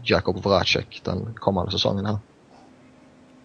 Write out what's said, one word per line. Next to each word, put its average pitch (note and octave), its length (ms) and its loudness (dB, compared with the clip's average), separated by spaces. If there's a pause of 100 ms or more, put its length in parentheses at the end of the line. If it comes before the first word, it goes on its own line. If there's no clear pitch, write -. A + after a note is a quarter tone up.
Jakub F#2+ 400 0
Voracek - 600 2
den G2+ 320 -4
kommande F#2+ 360 0
säsongen G2 340 0
här. G#2 120 -2 (1300)